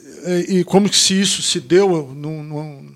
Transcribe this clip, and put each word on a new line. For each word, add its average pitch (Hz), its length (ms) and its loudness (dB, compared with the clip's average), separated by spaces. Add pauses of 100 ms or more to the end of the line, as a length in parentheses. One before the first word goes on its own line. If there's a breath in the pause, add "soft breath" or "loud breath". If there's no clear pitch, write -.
(240)
é, 175 160 0
e 180 240 2
como 196 280 4
se - 260 2
isso 196 220 0
se 165 200 -2
deu 160 540 2
num, 151 280 -8
num, 151 400 -12 (140)